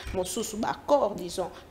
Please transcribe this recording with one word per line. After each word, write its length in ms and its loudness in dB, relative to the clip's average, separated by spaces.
Mosusu, 480 -2
accord, 520 4
disons, 340 -4